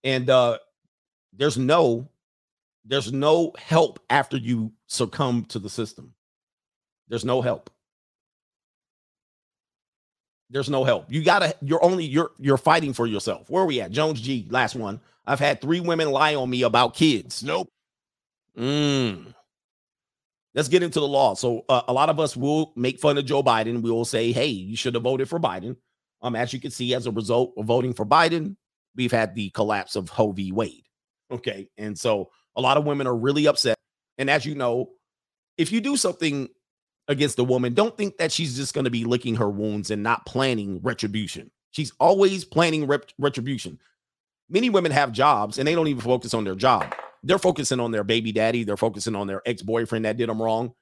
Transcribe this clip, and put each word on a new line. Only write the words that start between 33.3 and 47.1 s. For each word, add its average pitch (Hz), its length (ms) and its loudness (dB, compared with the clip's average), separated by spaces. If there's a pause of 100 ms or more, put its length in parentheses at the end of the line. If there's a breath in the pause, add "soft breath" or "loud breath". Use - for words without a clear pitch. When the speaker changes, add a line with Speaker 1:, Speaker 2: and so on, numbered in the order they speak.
Speaker 1:
upset. 131 300 2 (420)
And 135 120 -2
as 147 160 0
you 151 80 -6
know, 123 360 -2 (680)
if 165 140 0
you 233 80 0
do 277 160 -2
something 151 520 -2 (600)
against 143 300 0
a 123 60 4
woman, 123 300 0
don't 220 220 2
think 104 220 -4
that 165 120 0
she's 143 260 -4
just 135 180 -8
gonna 135 160 -2
be 117 140 -2
licking 120 300 0
her 107 160 0
wounds 104 400 -4
and 104 120 -4
not 113 240 0
planning 110 560 -2
retribution. 107 680 -6 (220)
She's 151 260 -6
always 190 460 4
planning 156 420 0
rep-, 143 320 -2
retribution. 131 600 -4 (680)
Many 233 220 2
women 180 220 2
have 139 200 2
jobs 113 460 2
and 135 80 0
they 160 80 2
don't 165 140 2
even 127 140 -4
focus 120 320 0
on 113 100 0
their 95 100 -4
job. 107 400 2 (280)